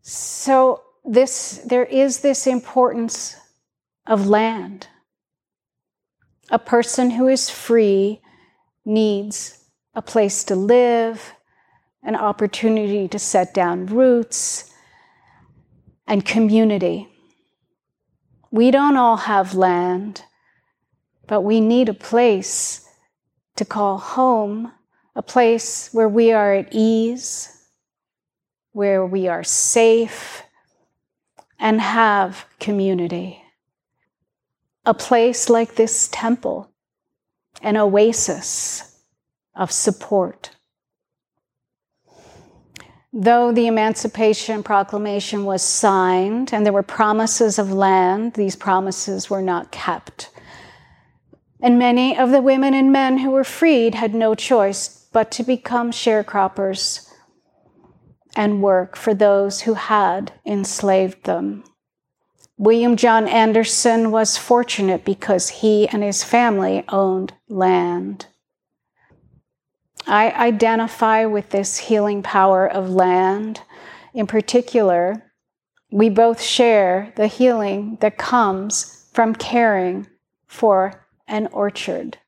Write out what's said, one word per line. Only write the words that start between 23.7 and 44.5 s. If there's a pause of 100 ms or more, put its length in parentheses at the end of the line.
home, (440)
a
place
where
we
are
at
ease, (1040)
where
we
are
safe, (1160)
and
have (140)
community. (1400)
A
place
like
this
temple, (880)
an
oasis (720)
of
support. (2500)
Though
the
Emancipation